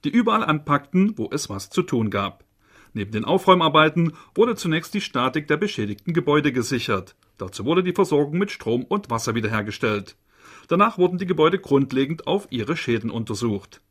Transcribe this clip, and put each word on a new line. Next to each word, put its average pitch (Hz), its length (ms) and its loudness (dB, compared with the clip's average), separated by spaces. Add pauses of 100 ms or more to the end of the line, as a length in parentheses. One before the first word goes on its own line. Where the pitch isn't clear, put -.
die 151 60 -2
überall 220 340 2
anpackten, 156 720 0
wo 113 160 -6
es 147 160 -4
was 98 220 -10
zu 185 120 0
tun 113 280 0
gab. 98 340 -4 (480)
Neben 104 200 -6
den 107 120 -2
Aufräumarbeiten 160 880 4 (220)
wurde 226 220 2
zunächst 160 360 -4
die 202 80 -2
Statik 131 460 -2
der 147 100 2
beschädigten 135 560 -4
Gebäude 147 400 2
gesichert. 113 640 -2 (220)
Dazu 92 260 -10
wurde 170 180 2
die 180 120 -2
Versorgung 151 420 2
mit 202 140 0
Strom 120 340 -2
und 202 240 -4
Wasser 117 260 -2
wiederhergestellt. 107 840 -4 (520)
Danach 202 300 2
wurden 180 180 2
die 180 100 -4
Gebäude 165 320 2
grundlegend 135 680 0
auf 196 240 -2
ihre 120 260 -4
Schäden 113 340 -2
untersucht. 110 720 -6 (100)